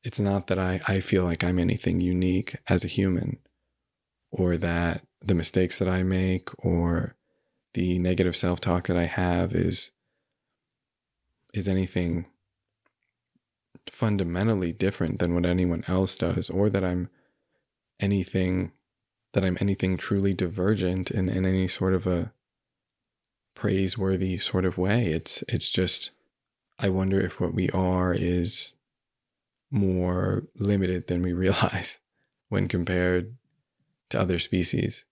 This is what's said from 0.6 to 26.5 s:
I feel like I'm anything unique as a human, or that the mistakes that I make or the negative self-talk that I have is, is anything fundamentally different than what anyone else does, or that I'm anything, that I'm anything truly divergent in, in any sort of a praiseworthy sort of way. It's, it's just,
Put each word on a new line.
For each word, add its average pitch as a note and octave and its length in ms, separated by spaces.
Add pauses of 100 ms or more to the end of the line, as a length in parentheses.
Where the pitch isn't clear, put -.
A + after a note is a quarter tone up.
I G2 120
feel F#2 240
like E2+ 200
I'm F2+ 160
anything F2+ 420
unique F#2 560 (100)
as F2+ 160
a F#2+ 60
human, F#2+ 480 (960)
or F2+ 260
that E2+ 460 (180)
the G2 120
mistakes F2 460
that F#2 80
I F#2 160
make F#2 460 (140)
or E2+ 520 (580)
the F2+ 260
negative F2+ 360
self-talk F2+ 520
that F2 100
I E2+ 80
have F2+ 480
is, F2 380 (1600)
is G2 140
anything F2+ 580 (1600)
fundamentally F#2+ 840
different F#2 460
than F2 140
what F2 120
anyone F2+ 420
else F#2 300
does, F2+ 320
or G2+ 200
that G2+ 140
I'm F2+ 260 (880)
anything, F#2 720 (580)
that F#2+ 140
I'm F2+ 160
anything G2 360
truly G2 360
divergent F#2 800
in, F#2 180
in F#2 160
any F#2 240
sort F#2+ 240
of F#2 120
a F2+ 280 (1200)
praiseworthy F#2+ 840
sort F#2 280
of F2+ 120
way. G2+ 300
It's, - 400
it's - 220
just, - 420 (680)